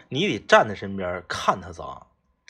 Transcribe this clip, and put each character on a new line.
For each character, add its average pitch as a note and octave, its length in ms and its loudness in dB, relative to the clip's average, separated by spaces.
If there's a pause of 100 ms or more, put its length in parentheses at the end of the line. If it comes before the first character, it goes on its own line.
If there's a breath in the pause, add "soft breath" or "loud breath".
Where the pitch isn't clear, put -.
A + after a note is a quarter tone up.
你 D3 180 -2
得 C3 140 0
站 F3+ 300 6
在 G2+ 40 -6
身 G2 220 -8
边 F#2 140 -2
儿 F2+ 180 -4
看 - 320 -2
它 E2+ 140 -14
砸。 - 320 -14 (440)